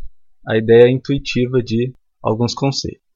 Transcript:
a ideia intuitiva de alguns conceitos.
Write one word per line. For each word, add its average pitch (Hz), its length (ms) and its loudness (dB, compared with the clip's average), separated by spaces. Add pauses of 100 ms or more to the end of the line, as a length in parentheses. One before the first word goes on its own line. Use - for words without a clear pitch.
(460)
a 117 100 -2
ideia 113 320 6
intuitiva 127 760 -2
de 117 300 -4 (300)
alguns 113 320 -2
conceitos. - 480 -6 (140)